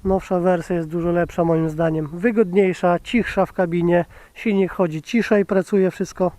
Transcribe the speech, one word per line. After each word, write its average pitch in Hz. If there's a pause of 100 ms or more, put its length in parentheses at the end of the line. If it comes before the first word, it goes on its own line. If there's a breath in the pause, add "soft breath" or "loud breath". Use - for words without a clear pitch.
Nowsza 190
wersja 180
jest 165
dużo 170
lepsza 170
moim 160
zdaniem. 156
Wygodniejsza, 185
cichsza -
w -
kabinie, 175 (300 loud breath)
silnik 196
chodzi 160
ciszej, 208
pracuje 190
wszystko 180